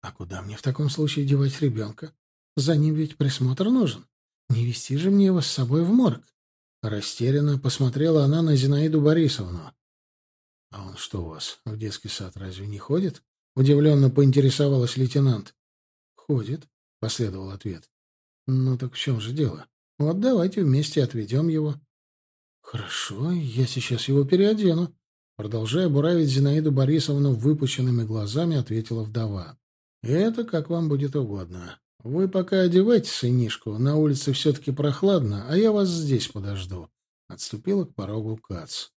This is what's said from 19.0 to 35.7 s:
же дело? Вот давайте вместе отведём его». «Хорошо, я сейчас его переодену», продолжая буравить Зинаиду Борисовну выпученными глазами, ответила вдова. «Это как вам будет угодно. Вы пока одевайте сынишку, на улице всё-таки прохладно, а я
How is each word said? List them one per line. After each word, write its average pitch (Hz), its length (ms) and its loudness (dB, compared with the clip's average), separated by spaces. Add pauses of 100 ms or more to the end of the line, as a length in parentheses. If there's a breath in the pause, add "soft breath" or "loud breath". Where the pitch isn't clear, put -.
же 110 140 -8
дело? 139 320 -2 (340)
Вот 160 220 0
давайте 202 420 2
вместе 147 400 2
отведём 120 460 -2
его». 151 260 -2 (840)
«Хорошо, 110 720 -6
я 131 340 -2
сейчас - 400 -4
его 139 160 2
переодену», 185 720 2 (400)
продолжая 113 540 -2
буравить 151 400 2
Зинаиду 143 420 2
Борисовну 143 640 2
выпученными 127 680 0
глазами, 113 520 -2
ответила 113 480 -4
вдова. 104 540 -6 (440)
«Это 214 440 0
как 160 240 -4
вам 170 180 -2
будет 143 300 -2
угодно. 90 600 -8 (220)
Вы 170 300 -2
пока 185 320 0
одевайте 185 480 4
сынишку, 120 680 -2
на 139 200 2
улице 143 340 2
всё-таки 143 400 0
прохладно, 139 800 0
а 156 80 2
я 214 160 4